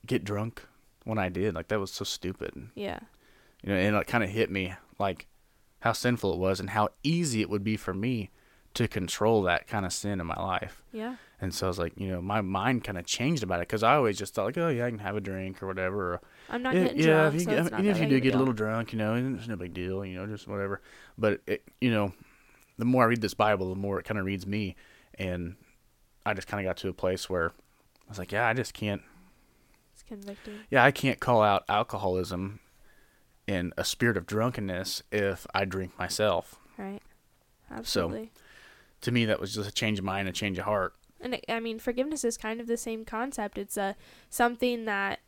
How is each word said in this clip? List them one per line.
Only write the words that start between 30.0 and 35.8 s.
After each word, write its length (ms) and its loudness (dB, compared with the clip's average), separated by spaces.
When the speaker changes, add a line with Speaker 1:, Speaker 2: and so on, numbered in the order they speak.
Speaker 2:
convicting. 560 -16
Speaker 1:
Yeah, 140 6
I 80 8
can't 280 0
call 220 4
out 280 4
alcoholism 920 -2
in 300 -2
a 80 -2
spirit 320 2
of 80 -4
drunkenness 840 -2
if 420 0
I 120 2
drink 340 -6